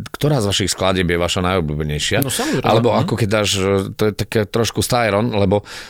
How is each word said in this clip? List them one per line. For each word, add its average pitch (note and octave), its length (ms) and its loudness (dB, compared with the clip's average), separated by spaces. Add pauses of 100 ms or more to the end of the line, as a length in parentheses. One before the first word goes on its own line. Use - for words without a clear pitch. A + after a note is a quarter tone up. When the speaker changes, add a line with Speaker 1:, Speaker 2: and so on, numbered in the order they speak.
(100)
Speaker 1:
ktorá D3 280 0
z G2+ 120 0
vašich F#2+ 220 -2
skladieb F#2 340 0
je E2+ 100 2
vaša F2 280 0
najobľúbenejšia? D2+ 760 -2
Speaker 2:
No, C3 120 0
samozrejme. A#3+ 340 -2
Speaker 1:
Alebo A2+ 240 4
Speaker 2:
Mhm. G#2+ 100 2
Speaker 1:
ako C#3+ 140 -2
keď A2 160 0
dáš, G#2+ 180 0 (440)
to - 100 -2
je G#2+ 140 2
také A2 260 -2
trošku A2 400 -2
Styron, A2+ 500 2
lebo G2+ 300 2 (280)